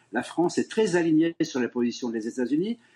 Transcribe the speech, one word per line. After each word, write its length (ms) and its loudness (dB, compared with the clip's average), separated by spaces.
la 100 -2
France 360 -2
est 120 -2
très 240 2
alignée 480 2
sur 160 -4
la 100 0
position 420 -2
des 180 -4
États-Unis, 500 -2